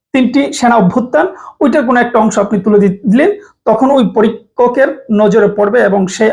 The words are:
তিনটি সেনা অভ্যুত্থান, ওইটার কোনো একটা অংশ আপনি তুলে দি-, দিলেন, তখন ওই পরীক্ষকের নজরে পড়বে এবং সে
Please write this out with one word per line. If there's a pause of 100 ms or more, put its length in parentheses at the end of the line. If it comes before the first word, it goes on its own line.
(120)
তিনটি
সেনা
অভ্যুত্থান, (340)
ওইটার
কোনো
একটা
অংশ
আপনি
তুলে
দি-,
দিলেন, (340)
তখন
ওই (100)
পরীক্ষকের
নজরে
পড়বে
এবং
সে